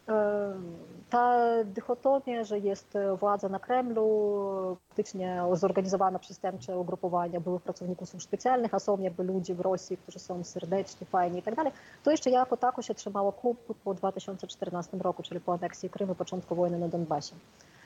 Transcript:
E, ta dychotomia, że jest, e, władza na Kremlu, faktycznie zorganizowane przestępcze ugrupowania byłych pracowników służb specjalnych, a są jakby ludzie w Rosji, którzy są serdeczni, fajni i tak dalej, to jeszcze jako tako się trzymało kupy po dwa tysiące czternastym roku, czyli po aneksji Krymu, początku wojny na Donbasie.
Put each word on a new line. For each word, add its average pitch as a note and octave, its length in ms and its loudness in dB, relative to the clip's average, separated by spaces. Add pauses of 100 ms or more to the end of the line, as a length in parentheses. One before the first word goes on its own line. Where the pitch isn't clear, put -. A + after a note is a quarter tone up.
E, G#3 460 2 (560)
ta A#3+ 340 6 (200)
dychotomia, A#3+ 800 0
że G#3 140 -2
jest, G3 380 -2
e, G3 200 2
władza G3+ 320 2
na F#3+ 100 -4
Kremlu, G#3 1160 2 (120)
faktycznie F#3 540 -2 (100)
zorganizowane F#3 680 2
przestępcze F#3 600 -6
ugrupowania F3 640 0
byłych F3+ 220 -2
pracowników F3+ 460 -6
służb F3+ 160 -14
specjalnych, B3 500 2
a G3 40 2
są G3+ 200 2
jakby F#3 260 -2
ludzie F#3 300 0
w F3 60 -2
Rosji, F3+ 360 0
którzy - 220 -14
są F3 260 -8
serdeczni, F#3 640 -4
fajni F3+ 320 2
i F3 40 -6
tak - 120 -4
dalej, D4+ 180 0 (300)
to C#4+ 80 4
jeszcze D4+ 200 2
jako B3 260 4
tako B3 260 0
się G3+ 120 -6
trzymało G3 380 0
kupy A#3 420 -2 (100)
po G3 100 0
dwa F#3+ 180 -2
tysiące F#3+ 340 -10
czternastym F3+ 540 -6
roku, F3+ 220 -2
czyli F3 180 -10
po F3+ 120 -2
aneksji F3 380 -4
Krymu, F#3 240 -2
początku F3+ 400 -6
wojny F3 240 2
na E3+ 100 -2
Donbasie. D#3+ 460 -2 (520)